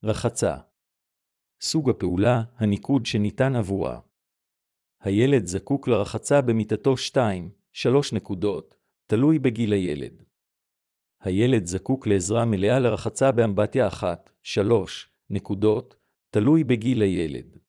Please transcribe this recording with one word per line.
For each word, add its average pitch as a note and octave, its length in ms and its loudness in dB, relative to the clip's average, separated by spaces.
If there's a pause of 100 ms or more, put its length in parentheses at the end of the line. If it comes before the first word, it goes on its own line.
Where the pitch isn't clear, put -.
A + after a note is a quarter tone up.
רחצה. G#2 540 -2 (1040)
סוג D3+ 280 -2
הפעולה, G#2+ 540 0 (120)
הניקוד A2+ 500 0
שניתן A#2 500 0
עבורה. F2 440 -4 (1000)
הילד A2+ 440 2
זקוק G2 420 -4
לרחצה A2+ 540 2
במיטתו. A#2 560 0
שתיים, G2 520 -2 (240)
שלוש C3+ 400 0
נקודות, F#2+ 600 -4 (320)
תלוי D3 320 4
בגיל A#2 340 -2
הילד. D#2 500 -4 (1000)
הילד G#2 440 2
זקוק - 420 -4
לעזרה G#2 380 2
מלאה A2 340 2
לרחצה A#2+ 520 0
באמבטיה. A2 560 0
אחת, F2 420 -6 (140)
שלוש G#2 680 -2 (200)
נקודות, G#2 680 -2 (340)
תלוי C#3+ 340 4
בגיל A#2 380 0
הילד. F2 560 -4 (120)